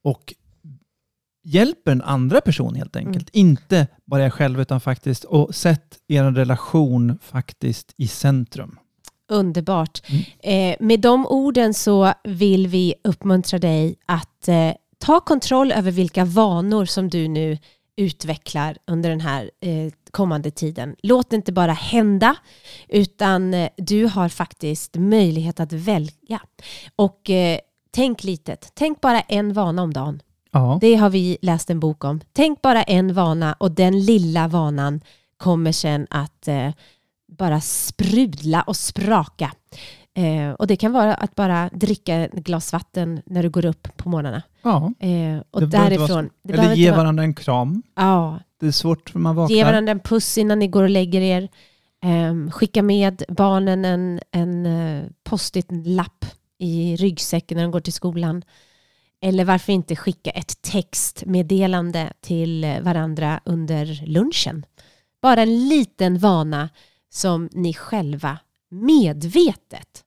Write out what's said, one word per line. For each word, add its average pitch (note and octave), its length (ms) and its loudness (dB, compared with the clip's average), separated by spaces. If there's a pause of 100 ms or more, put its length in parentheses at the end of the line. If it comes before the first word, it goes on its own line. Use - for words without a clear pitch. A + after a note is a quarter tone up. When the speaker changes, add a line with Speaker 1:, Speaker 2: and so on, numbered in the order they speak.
Speaker 1:
och - 300 -6 (1080)
hjälper F#3 480 2
en B2+ 100 2
andra C#3 400 2
person B2 340 -2
helt - 200 -10
enkelt. - 380 -6
Speaker 2:
Mm. G3 160 6
Speaker 1:
Inte D3 380 2 (180)
bara C#3 200 0
er C3 40 2
själv, C3+ 320 -2
utan B2+ 200 -2
faktiskt, C3 420 -4
och - 320 0
sätt - 420 0 (100)
er C#3+ 160 2
relation B2+ 1000 2
faktiskt - 760 -8
i A#2+ 100 -4
centrum. - 720 -2 (500)
Speaker 2:
Underbart. F3 800 -2
Speaker 1:
Mm. D3 140 0 (160)
Speaker 2:
Eh, F#3+ 460 -2
med A3 140 4
de B3 280 4
orden B3 460 2
så G3+ 400 2 (100)
vill F#3+ 440 2
vi F3+ 260 0 (100)
uppmuntra F#3 560 0
dig D#3+ 360 0 (100)
att, - 420 -6
eh, E3 240 2 (260)
ta D#4+ 220 4
kontroll C4+ 520 2
över F#3 200 0
vilka F3+ 340 0
vanor G3 600 2
som F#3+ 240 -4
du D#3+ 180 -2
nu D#3 300 -2 (400)
utvecklar D#3 800 -6 (100)
under E3+ 220 -2
den D#3+ 120 -4
här, C#3 300 -6 (100)
eh, D#3+ 320 -4 (180)
kommande D#3+ 400 -2
tiden. D3+ 520 -8
Låt B3 260 2
det A#3 60 -2
inte G3+ 160 -4
bara F3 220 2
hända, A3 600 2 (540)
utan, F#3 640 0
eh, F3 240 -2
du G#3 280 0
har F#3+ 240 0
faktiskt - 680 -8
möjlighet E3+ 640 2
att D#3+ 140 -4
välja. E3 680 -6 (540)
Och, G3+ 340 0
eh, F3+ 300 2 (320)
tänk B3 320 -2
litet. E3+ 500 -10
Tänk D#4 280 -4
bara A#3+ 200 4
en G#3 320 -2
vana F3+ 280 -2
om D#3+ 120 -4
dagen. C#3+ 280 -6 (300)
Speaker 1:
Ja. C3 300 2
Speaker 2:
Det A3+ 140 6
har G#3 140 6
vi F3+ 320 0
läst E3+ 280 -2
en E3 100 -2
bok D#3 240 -2
om. D3 180 -4 (120)
Tänk D4+ 280 2
bara A#3 220 4
en F#3 300 2
vana, E3 400 0
och F#3 180 0
den F#3 340 2
lilla E3+ 420 4
vanan D3 540 -2 (360)
kommer E3 340 2
sen D3 380 -2
att, - 380 -8
eh, C#3 240 -2 (680)
bara D#3 240 0
sprudla F3 1000 -2
och G#3 160 -4
spraka. F#3 760 -2 (640)
Eh, D#3 340 0
och - 160 -2
det G3 80 4
kan A3 160 0
vara G#3+ 220 2
att - 220 -6
bara F3+ 380 0
dricka F3+ 420 -2
ett E3 180 -2
glas E3 400 -6
vatten E3 520 -6
när F3+ 180 -2
du E3+ 60 0
går E3 160 0
upp - 220 -4 (100)
på - 120 -8
morgnarna. D3 340 -4 (180)
Speaker 1:
Ja. F#3+ 380 0
Speaker 2:
Eh, E3 420 -2 (100)
och F3+ 100 -2
Speaker 1:
Det D#3 60 2
behöver - 0 -
inte D#3+ 100 2
vara G3+ 120 6
Speaker 2:
därifrån, D#3+ 360 0
Speaker 1:
så, - 60 -14 (120)
Speaker 2:
det F#3 100 -6
Speaker 1:
eller D#3+ 40 2
Speaker 2:
behöver E3 180 6
Speaker 1:
ge E3+ 80 6
Speaker 2:
inte F3 80 8
vara D#3+ 120 4
Speaker 1:
varandra D#3 200 2
en D#3 100 0
kram. C#3 500 -2 (120)
Speaker 2:
Ja. F3 440 2 (200)
Speaker 1:
Det D#3+ 80 -2
är D3 40 2
svårt - 380 -2
för F3 100 -6
man E3 160 0
vaknar. E3 200 2
Speaker 2:
Ge A3 80 6
varandra A3 280 4
en G3+ 80 -2
puss - 380 -2
innan G#3 220 2
ni G3+ 80 2
går F#3+ 160 2
och F#3+ 60 4
lägger F#3 320 2
er. F#3 280 0 (540)
Ehm, E3 480 0
skicka G#3+ 300 0
med G3 460 0
barnen F#3+ 580 0
en, F3+ 340 -2 (120)
en, F3 340 -2
eh, E3 380 -4 (200)
post-it-lapp F3+ 1000 -6 (320)
i E3+ 380 -4
ryggsäcken E3+ 600 -2
när E3+ 80 -2
de E3+ 80 -4
går E3+ 80 -4
till E3 140 -6
skolan. E3+ 500 -4 (800)
Eller F#3 240 0
varför F#3+ 280 0
inte E3+ 220 -2
skicka - 360 -6
ett - 300 -12
textmeddelande F3+ 1600 -2
till E3 600 -2
varandra D#3+ 640 -2
under D#3 600 -4
lunchen? E3 600 -2 (560)
Bara B3 200 4
en A#3 280 2
liten F#3 480 0
vana D#3 520 0 (400)
som E3+ 420 -2
ni F3 220 -4
själva D3+ 640 -6 (320)
medvetet G3+ 1400 0